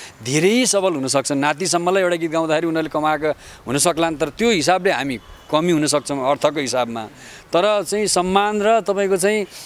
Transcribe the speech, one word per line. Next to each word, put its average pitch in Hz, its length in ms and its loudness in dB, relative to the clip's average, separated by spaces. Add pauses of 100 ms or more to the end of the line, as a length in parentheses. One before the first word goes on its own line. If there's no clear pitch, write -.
(220)
धेरै 180 440 2
सबल 190 280 0
हुन 135 140 -4
सक्छन्। 139 300 0
नातिसम्मलाई 175 640 0
एउटा 175 140 2
गीत 165 140 -4
गाउँदाखेरि 160 360 0
उनीहरूले 160 260 -2
कमाएको 151 360 0 (380)
हुन 127 120 0
सक्लान्, 165 380 0
तर 151 120 -2
त्यो 233 220 0
हिसाबले 180 420 2
हामी 131 260 -4 (320)
कमी 165 220 2
हुन 151 140 2
सक्छौँ 139 440 -2
अर्थको 147 300 0
हिसाबमा। 117 440 -2 (460)
तर 202 320 2
चाहिँ 208 240 -2
सम्मान 196 560 0
र 220 180 4
तपाईँको 196 360 0
चाहिँ 202 300 0 (180)